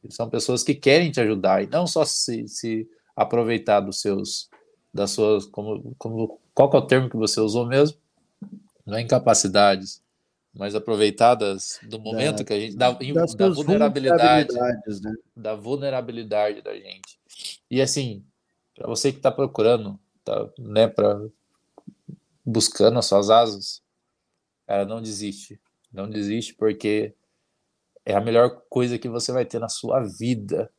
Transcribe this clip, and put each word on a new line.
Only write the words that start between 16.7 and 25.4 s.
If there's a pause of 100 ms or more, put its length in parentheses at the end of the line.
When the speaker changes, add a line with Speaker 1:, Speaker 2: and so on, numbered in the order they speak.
Speaker 1:
gente. (520)
E
assim, (500)
pra
você
que
tá
procurando, (240)
tá,
né,
pra, (1200)
buscando
as
suas
asas, (840)
cara,
não
desiste. (320)